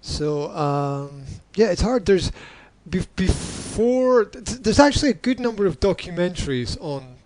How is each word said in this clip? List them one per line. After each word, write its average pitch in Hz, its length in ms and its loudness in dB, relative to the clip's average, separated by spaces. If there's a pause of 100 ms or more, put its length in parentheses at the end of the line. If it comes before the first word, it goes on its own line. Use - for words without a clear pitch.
So, 151 500 -4
um, 143 720 -4 (320)
yeah, 214 160 4
it's 175 100 0
hard. 220 240 2
There's, 190 260 4 (580)
be-, 175 160 -2 (100)
before, 240 1080 2
th-, 226 340 -10
there's 220 200 0
actually 285 320 6
a - 40 2
good 254 240 -2
number 226 260 -2
of 180 140 0
documentaries 170 1000 -2
on 135 340 -10 (100)